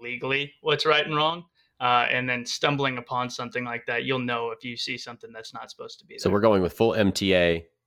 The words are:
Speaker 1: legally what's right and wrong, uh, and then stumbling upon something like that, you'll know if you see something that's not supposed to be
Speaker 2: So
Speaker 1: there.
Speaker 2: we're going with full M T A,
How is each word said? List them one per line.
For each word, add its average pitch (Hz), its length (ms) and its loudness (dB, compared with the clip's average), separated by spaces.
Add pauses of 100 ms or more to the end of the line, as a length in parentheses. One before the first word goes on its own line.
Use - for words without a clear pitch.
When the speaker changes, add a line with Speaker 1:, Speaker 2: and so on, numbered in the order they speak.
Speaker 1:
legally 131 600 -4
what's 147 240 0
right 156 200 4
and 156 100 -4
wrong, 160 300 0 (360)
uh, 123 300 4
and 127 180 0
then 123 180 -4
stumbling 139 500 0
upon 123 320 -4
something 123 360 -6
like 120 220 -8
that, 120 180 -4
you'll 127 160 -2
know 117 300 -4
if 113 140 -14
you 120 120 -10
see 127 200 -8
something 117 360 -16
that's 113 200 -18
not 117 180 -16
supposed - 280 -16
to - 80 -20
be - 120 -20
Speaker 2:
So - 100 0
Speaker 1:
there. 92 60 4
Speaker 2:
we're 101 60 4
going 104 220 6
with 85 100 0
full 113 220 2
M 101 180 2
T 95 220 2
A, 85 320 4 (200)